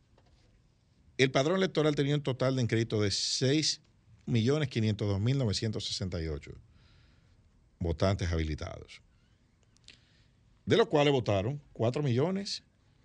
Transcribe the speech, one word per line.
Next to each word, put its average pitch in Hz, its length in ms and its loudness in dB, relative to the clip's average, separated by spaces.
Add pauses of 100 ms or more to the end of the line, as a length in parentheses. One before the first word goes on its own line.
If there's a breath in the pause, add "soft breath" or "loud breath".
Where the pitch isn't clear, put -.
(1160)
el 135 140 4
padrón 147 260 2
electoral 156 380 2
tenía 143 200 0
un 147 80 -2
total 131 320 0
de 131 60 0
inscritos 113 400 0
de 101 100 0
seis - 720 -2 (440)
millones 131 440 0
quinientos 107 380 0
dos 98 120 0
mil 123 180 0
novecientos 110 480 -2
sesenta 90 360 -6
y 80 60 -4
ocho 73 240 -8 (1300 soft breath)
votantes 90 520 0
habilitados, - 720 -6 (1600 soft breath)
de 139 120 4
los 226 100 4
cuales 147 240 4
votaron 117 500 0 (120)
cuatro 123 280 0
millones 160 640 -2 (420)